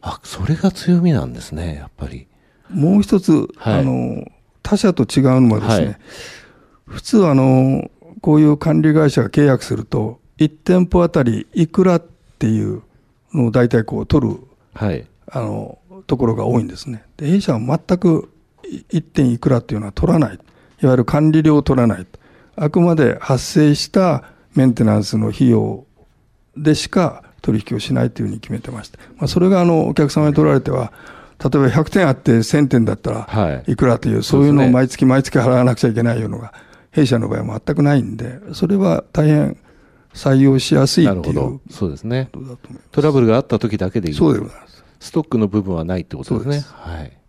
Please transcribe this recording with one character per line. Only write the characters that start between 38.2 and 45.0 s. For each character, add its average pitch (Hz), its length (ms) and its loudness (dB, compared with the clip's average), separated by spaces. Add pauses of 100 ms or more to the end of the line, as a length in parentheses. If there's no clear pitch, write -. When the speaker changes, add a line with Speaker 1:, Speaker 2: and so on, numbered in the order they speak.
Speaker 2:
そ 175 140 -4
れ 196 80 0
は 190 280 0 (100)
大 156 140 2
変 151 300 0 (560)
採 135 280 2
用 135 180 4
し - 160 0
や 139 100 4
す - 160 0
い 139 40 4
っ - 20 4
て 156 220 -2
い - 20 -2
う - 40 -2
Speaker 1:
な 71 60 -2
る - 0 -
ほ 65 100 -4
ど。 67 180 -14
そ - 180 -8
う 78 40 -6
で 71 60 -12
す - 60 -20
ね。 131 300 -4
Speaker 2:
こ - 60 -14
と 135 60 -16
だ 123 120 -18
と - 100 -20
思 - 40 -20
い - 20 -18
ま - 80 -20
す。 - 100 -20
Speaker 1:
ト 151 100 -2
ラ 151 120 2
ブ 135 80 4
ル 117 60 4
が 110 80 4
あ 127 40 4
っ - 80 -6
た 113 100 -2
時 104 200 -4
だ 92 120 -4
け 110 120 -4
で 85 80 -4
い - 20 -6
い。 73 40 -6
Speaker 2:
そ 160 120 2
う 147 60 4
で - 60 -2
ご 101 80 -10
ざ - 40 -16
い - 40 -20
ま - 120 -20
す。 - 160 -20 (160)
Speaker 1:
ス - 120 -20